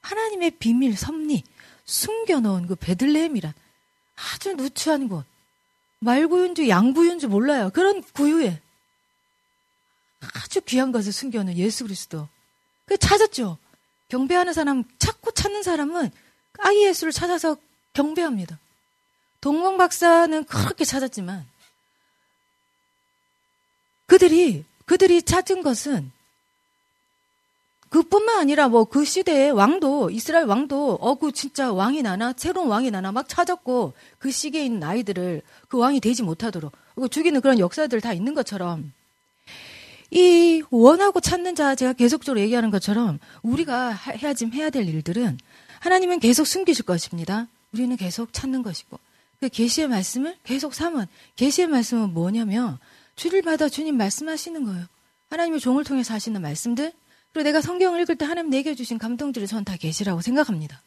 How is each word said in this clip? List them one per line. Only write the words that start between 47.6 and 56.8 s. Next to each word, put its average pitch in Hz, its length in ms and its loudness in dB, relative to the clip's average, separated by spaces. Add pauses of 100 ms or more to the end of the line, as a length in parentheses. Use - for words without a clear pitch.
우리는 247 220 -2
계속 220 380 -8
찾는 262 300 -4
것이고 - 360 -12 (400)
그 262 100 -4
계시의 240 380 0
말씀을 254 560 -4
계속 269 300 -4
삼은, 302 320 -4 (300)
계시의 294 320 2
말씀은 233 460 0
뭐냐면 196 640 -2 (360)
주를 349 280 0
받아 311 260 0
주님 302 280 -2
말씀하시는 302 680 -4
거예요. 185 220 -6 (440)
하나님의 330 300 -2
종을 262 240 0
통해서 254 300 -2
하시는 214 280 -6
말씀들, 233 520 -4 (400)